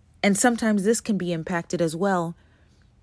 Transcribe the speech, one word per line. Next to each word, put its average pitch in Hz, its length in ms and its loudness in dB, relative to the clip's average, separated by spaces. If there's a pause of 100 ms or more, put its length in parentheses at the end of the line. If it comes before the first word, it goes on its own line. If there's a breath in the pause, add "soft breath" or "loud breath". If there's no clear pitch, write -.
(220)
And 202 140 4
sometimes 220 480 2
this 226 160 2
can 214 160 -2
be 175 160 -4
impacted 170 480 -4
as 165 160 -2
well 175 380 -2 (680 soft breath)